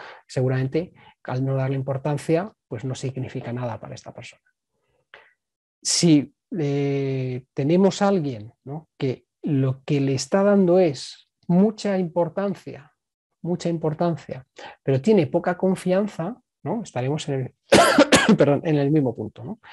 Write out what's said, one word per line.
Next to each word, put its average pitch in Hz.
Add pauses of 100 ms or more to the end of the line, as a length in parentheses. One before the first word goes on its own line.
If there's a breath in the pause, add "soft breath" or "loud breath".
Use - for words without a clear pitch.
(280 loud breath)
seguramente 131 (300 soft breath)
al 131
no 135
darle 135
importancia, 143 (160)
pues 117
no 131
significa 127
nada 120
para -
esta -
persona. - (1400 loud breath)
Si, - (240)
eh, 139
tenemos 175
a 202
alguien, 139 (100)
¿no? 147 (100)
que 131 (180)
lo 135
que 147
le 139
está 196
dando 190
es - (180)
mucha 202
importancia, 175 (480)
mucha 175
importancia, 165 (380 loud breath)
pero 135
tiene 190
poca 175
confianza, 190 (220)
¿no? 190
Estaremos 139
en 143
el, 131 (140)
<coughs> -
perdón, 143
en 156
el 143
mismo 135
punto, 107
¿no? 175 (140 loud breath)